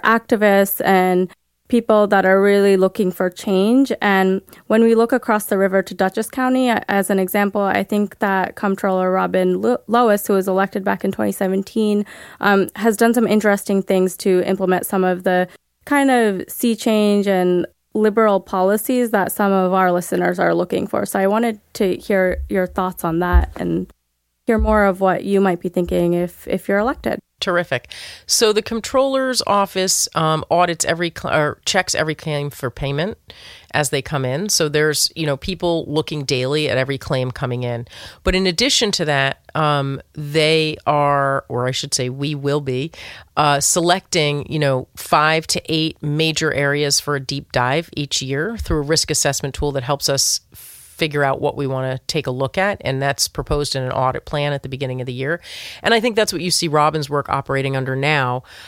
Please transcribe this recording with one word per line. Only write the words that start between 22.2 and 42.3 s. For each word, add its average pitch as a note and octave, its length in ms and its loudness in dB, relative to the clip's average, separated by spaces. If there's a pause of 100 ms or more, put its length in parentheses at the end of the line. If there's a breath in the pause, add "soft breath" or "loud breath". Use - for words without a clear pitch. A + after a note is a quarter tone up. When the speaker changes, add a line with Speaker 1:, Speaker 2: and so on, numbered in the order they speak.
Speaker 1:
your F#3 180 0
thoughts F#3 380 -4
on E3 140 -2
that F3 380 4
and F3 360 -4 (540)
hear A3+ 100 2
more G#3+ 300 4
of F#3+ 160 0
what F#3 220 2
you G3 180 2
might F3 180 0
be F3+ 80 -6
thinking F3 460 0
if, F3 340 -4
if - 200 -4
you're G3+ 100 0
elected. B3 400 -4 (200)
Speaker 2:
Terrific. F3 520 -4 (360 loud breath)
So G#3+ 260 2
the G#3+ 100 0
comptroller's C4 840 -2
office, F#3+ 640 0
um, D#3 340 0
audits E3+ 360 0
every E3+ 320 -2
cl-, - 180 -4
or D3+ 300 -2
checks - 280 0
every D#3 220 -2
claim D3 360 -6
for B2+ 200 -6
payment D3 480 -4 (540 loud breath)
as D3 180 0
they C#3 100 -2
come C3+ 240 -4
in. D3 240 -4
So D#3 200 0
there's, D3+ 480 0
you D#3+ 100 -4
know, C#3+ 100 -2
people E3+ 520 -4
looking D3+ 360 -4
daily C#3 440 0
at B2 100 0
every C3 200 -2
claim B2+ 340 -4
coming B2 320 -6
in. A#2+ 240 -6 (340 loud breath)
But F#3 140 0
in F#3+ 100 0
addition G#3 460 2
to F3 140 -2
that, C3+ 340 0 (160)
um, C#3+ 440 0 (120)
they D#3 640 0 (100)
are, C#3+ 640 2
or B2 180 -4
I B2+ 60 -2
should - 220 -6
say B2+ 160 -2
we C#3+ 260 -4